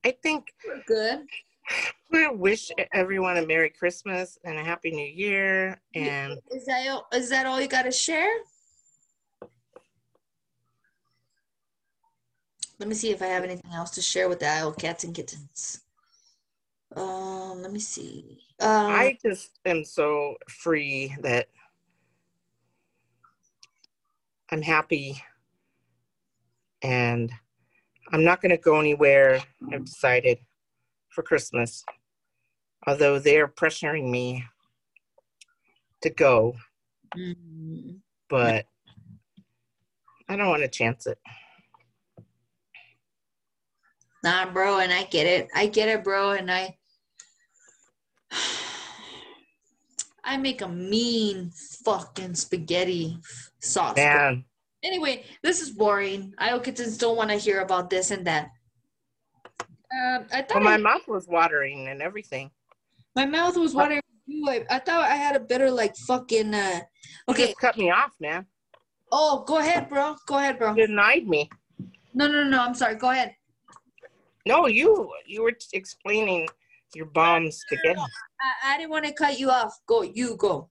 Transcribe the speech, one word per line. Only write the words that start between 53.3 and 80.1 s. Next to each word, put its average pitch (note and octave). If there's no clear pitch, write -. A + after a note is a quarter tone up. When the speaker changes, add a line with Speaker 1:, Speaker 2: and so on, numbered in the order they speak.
Speaker 2:
sauce, D#3+
bro. C#3+
Speaker 1:
Man. C#3+
Speaker 2:
Anyway, D#4+
this F4
is F#3
boring. G3
Isle A#3+
Kittens A#3+
don't A#3
wanna G#3+
hear G3+
about F#3
this F#3
and F#3
that. D#3
Um, B3+
I C4
thought -
Speaker 1:
Well, G3+
my G#3+
Speaker 2:
I G#3+
Speaker 1:
mouth G#3+
was G3+
watering C#3+
and C#3
everything. D#3
Speaker 2:
My C4
mouth E4+
was D#4+
Speaker 1:
What? C#4+
Speaker 2:
watering D4
too. D4+
I, A#3
I B3+
thought E4
I C#4
had C#4+
a C4+
better, B3+
like, A3+
fucking, A3+
uh, F#3+
Speaker 1:
You C4
Speaker 2:
okay. A#4+
Speaker 1:
just G3+
cut A#3
me F3+
off, A#3
man. E3
Speaker 2:
Oh, C#4+
go D#4
ahead, F4
bro. C#4+
Go C#4
ahead, C#4
bro. G#3+
Speaker 1:
You A3
denied G#3+
me. D3+
Speaker 2:
No, C#4
no, D4
no, C4+
I'm B3
sorry. A3+
Go B3+
ahead. B3+
Speaker 1:
No, C#4+
you, B3+
you G#3+
were A#3
t-, -
explaining F#3+
your D#3+
bomb D#3
Speaker 2:
No, E3+
no, E3
no, D#3
Speaker 1:
spaghetti. -
Speaker 2:
no. -
I, C#4
I D4+
didn't D#4+
wanna D4+
cut C#4+
you C4
off. A#3
Go, A3+
you A3+